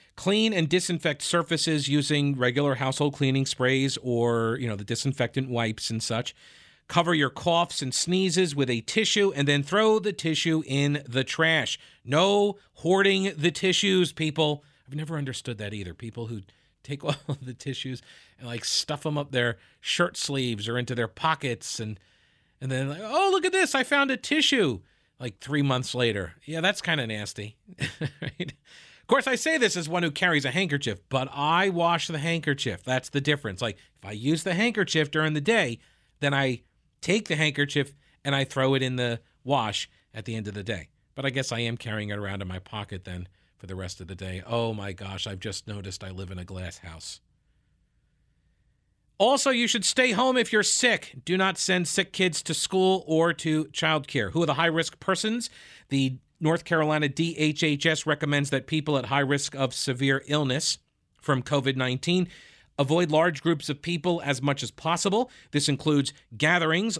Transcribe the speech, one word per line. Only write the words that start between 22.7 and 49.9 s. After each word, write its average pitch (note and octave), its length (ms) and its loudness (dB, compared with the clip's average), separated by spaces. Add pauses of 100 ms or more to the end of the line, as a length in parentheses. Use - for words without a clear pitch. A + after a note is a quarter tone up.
then, C3 160 -2
like, D3+ 160 -8
"Oh, D#4+ 300 2
look F4 100 2
at F4+ 80 0
this, F#4 240 2
I C4 80 4
found C#4 260 2
a C4 60 0
tissue," A#3 640 2 (400)
like, B2 200 -10
three C#3+ 220 0
months B2+ 320 0
later. A2+ 420 0 (100)
Yeah, D#3+ 160 -8
that's G3 200 0
kinda D3+ 240 -2
nasty, G#2 520 -8 (100)
<laughs> - 540 -8
right? - 320 -8 (480)
Of - 60 -20
course, C4 200 2
I C4 80 2
say D#4+ 220 0
this A3+ 180 2
as D#3+ 140 -4
one F3 140 0
who D#3+ 80 0
carries D3+ 340 0
a B2+ 60 -2
handkerchief, C#3+ 580 -2
but C3 240 -2
I E3 340 2
wash E3+ 400 0
the D#3+ 120 -6
handkerchief. D3 640 -2
That's B2+ 240 -2
the C#3+ 100 -2
difference. C#3 420 -2
Like, A2 160 -4 (240)
if F#2+ 60 -16
I G#2 60 -10
use C#3 300 -2
the F#3 100 -2
handkerchief F#3 580 0
during D#3 220 0
the D3 80 -2
day, D3+ 380 0 (420)
then C#3+ 120 0
I C3+ 280 0 (380)
take G3+ 280 0
the E3 80 -2
handkerchief C#3+ 580 0 (320)
and C#3 100 0
I C#3 80 2
throw C3+ 300 2
it C3 80 2
in B2+ 140 -2
the A#2+ 240 -2 (240)
wash B2 440 -2 (280)
at A2 100 -12
the A2+ 100 -6
end G#2+ 120 -6
of G2+ 80 -8
the G2+ 80 -8
day. F#2 260 -6 (240)
But C3+ 120 -6
I C#3 40 -2
guess B2+ 220 -4
I A#2 80 -2
am A#2 180 -2
carrying G#2+ 320 -6
it G#2 80 -6
around G2 240 -6
in F#2 60 -8
my F#2 100 -8
pocket G2+ 480 -12
then F2+ 220 -10 (280)
for - 120 -20
the F#2 80 -12
rest F#2 260 -10
of E2+ 60 -14
the F#2 80 -12
day. F#2 320 -8
Oh A2+ 260 -2
my G2+ 200 -8
gosh, G2 340 -10
I've G2 120 -10
just G2 280 -10
noticed G2+ 360 -10
I F#2+ 60 -10
live F#2 220 -10
in F#2 80 -10
a F2+ 40 -10
glass F#2 360 -12
house. - 420 -16 (2000)
Also, C4 320 4
you A#3+ 160 2
should A3 180 0
stay B3+ 260 4